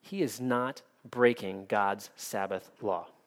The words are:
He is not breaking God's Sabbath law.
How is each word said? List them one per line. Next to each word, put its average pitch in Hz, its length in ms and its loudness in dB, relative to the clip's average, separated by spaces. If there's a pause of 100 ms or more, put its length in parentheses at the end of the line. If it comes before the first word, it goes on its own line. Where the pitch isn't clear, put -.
He 196 200 -6
is 123 180 -2
not 123 440 0 (260)
breaking 110 580 2
God's 101 480 0
Sabbath 98 540 -6 (120)
law. 92 260 -2 (200)